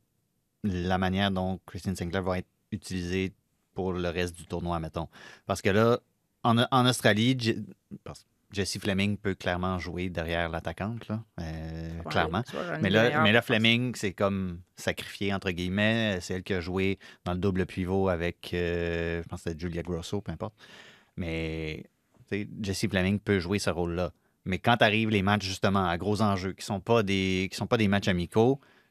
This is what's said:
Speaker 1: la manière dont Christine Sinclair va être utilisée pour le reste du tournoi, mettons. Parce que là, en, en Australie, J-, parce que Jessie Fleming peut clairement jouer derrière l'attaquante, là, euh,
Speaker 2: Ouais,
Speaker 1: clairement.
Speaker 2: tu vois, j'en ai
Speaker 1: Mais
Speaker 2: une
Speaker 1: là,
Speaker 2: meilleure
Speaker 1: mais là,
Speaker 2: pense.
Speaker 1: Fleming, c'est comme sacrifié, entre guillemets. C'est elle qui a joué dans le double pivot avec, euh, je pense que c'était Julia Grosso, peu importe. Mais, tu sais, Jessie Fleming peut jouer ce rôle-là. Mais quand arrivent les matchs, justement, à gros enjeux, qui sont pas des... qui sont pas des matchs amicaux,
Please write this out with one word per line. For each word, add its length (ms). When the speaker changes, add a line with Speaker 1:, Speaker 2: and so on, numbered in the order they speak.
Speaker 1:
la 340
manière 320
dont 340
Christine 300
Sinclair 300
va 140
être 100
utilisée 600
pour 200
le 160
reste 280
du 100
tournoi, 340
mettons. 260
Parce 160
que 80
là, 300
en, 160
en 160
Australie, 500
J-, 260
parce 200
que 40
Jessie 300
Fleming 360
peut 200
clairement 420
jouer 300
derrière 400
l'attaquante, 580
là, 140
euh, 580
Speaker 2:
Ouais, 120
Speaker 1:
clairement. 320
Speaker 2:
tu 140
vois, 80
j'en 100
ai 60
Speaker 1:
Mais 80
Speaker 2:
une 60
Speaker 1:
là, 100
Speaker 2:
meilleure 180
Speaker 1:
mais 100
là, 100
Speaker 2:
pense. 40
Speaker 1:
Fleming, 480
c'est 180
comme 460
sacrifié, 580
entre 200
guillemets. 680
C'est 140
elle 80
qui 120
a 60
joué 380
dans 80
le 60
double 260
pivot 440
avec, 460
euh, 680
je 60
pense 160
que 60
c'était 100
Julia 220
Grosso, 380
peu 120
importe. 220
Mais, 680
tu 120
sais, 60
Jessie 260
Fleming 300
peut 200
jouer 200
ce 120
rôle-là. 420
Mais 140
quand 220
arrivent 300
les 120
matchs, 220
justement, 420
à 120
gros 240
enjeux, 300
qui 120
sont 160
pas 220
des... 480
qui 60
sont 100
pas 100
des 120
matchs 200
amicaux, 520